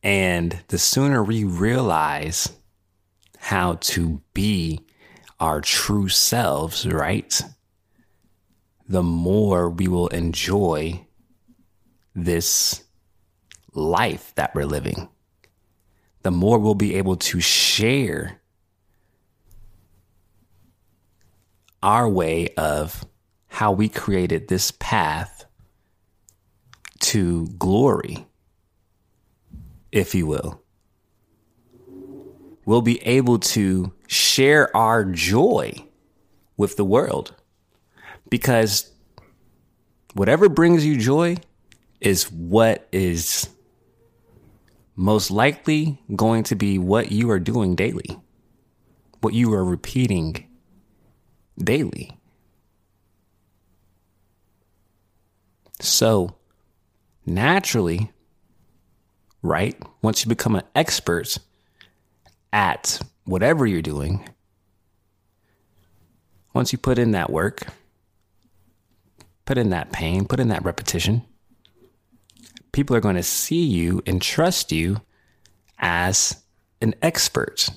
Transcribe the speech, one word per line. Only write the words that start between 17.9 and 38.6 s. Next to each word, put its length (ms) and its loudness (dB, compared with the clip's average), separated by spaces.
our 260 4
way 500 0
of 480 -4
how 240 0
we 180 2
created 580 -2
this 240 -2
path 720 -4
to 480 0
glory 680 0
if 240 0
you 100 2
will, 360 -6
we'll 160 4
be 220 0
able 360 4
to 540 0
share 680 4
our 300 4
joy 680 2
with 200 -2
the 80 0
world, 500 0
because 600 0